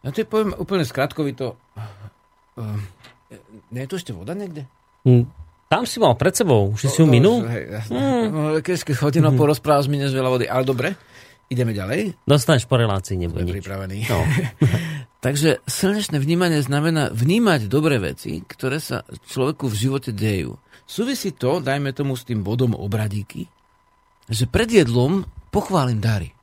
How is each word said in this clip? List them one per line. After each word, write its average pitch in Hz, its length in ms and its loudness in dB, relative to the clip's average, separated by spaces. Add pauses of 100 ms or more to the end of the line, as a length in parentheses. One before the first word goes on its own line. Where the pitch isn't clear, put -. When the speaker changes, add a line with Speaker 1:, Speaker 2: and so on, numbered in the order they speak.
Speaker 1:
Ja 131 100 -8
to 214 140 -2
poviem 214 280 0
úplne 190 300 -2
skratkovito. 135 720 -4 (1000)
Eh, 107 220 -6 (880)
nie 120 120 -10
je 135 80 -10
tu 185 60 -10
ešte 180 160 -10
voda 98 220 -10
niekde? 175 320 -10 (400)
Speaker 2:
Hm, 123 240 6 (380)
tam 208 180 2
si - 140 -8
mal 160 160 6
pred 165 180 0
sebou, 110 400 2
už 107 80 -4
si 135 80 -2
Speaker 1:
No, - 20 0
Speaker 2:
si - 80 -4
ju 160 80 8
Speaker 1:
no, 139 60 8
Speaker 2:
minul? 185 320 6
Speaker 1:
hej, 113 260 -4
jasné. 107 240 -8
Speaker 2:
Hm. 254 320 0
Speaker 1:
No, 156 140 -2 (180)
keď, 180 240 -2
keď 143 160 -2
chodím 151 240 2
na 151 80 6
Speaker 2:
Mhm. 131 80 4
Speaker 1:
porozprávať, 147 480 4
mi 143 100 0
než 139 140 0
veľa 131 220 0
vody. 123 140 2
Ale 127 180 0
dobre, 135 340 -2 (480)
ideme 120 240 -2
ďalej. 117 540 -4
Speaker 2:
Dostaneš 143 420 4
po 135 100 0
relácii, 101 400 0
nebude 87 240 -4
Speaker 1:
Sme 87 60 -2
Speaker 2:
nič. 90 80 -4
Speaker 1:
pripravení. 95 500 -10
Speaker 2:
No. 101 140 0 (480)
Speaker 1:
<laughs> 156 340 -2 (220)
Takže 151 420 2
slnečné 196 540 -2
vnímanie 165 420 2
znamená 147 480 0
vnímať 156 580 2
dobré 139 360 2
veci, 78 400 -6
ktoré 131 360 -6
sa - 280 -8 (180)
človeku 135 460 -4
v 104 80 -4
živote 131 320 -2
dejú. 101 480 -2 (240)
Súvisí 233 480 -4
to, 147 280 -2
dajme 135 360 -4
tomu, 139 200 -4
s 123 120 -12
tým 107 160 -4
bodom 113 320 0
obradíky, 104 720 -6 (800)
že 113 200 -2
pred 175 200 0
jedlom 156 560 4 (260)
pochválim 143 500 0
dary. 104 440 -2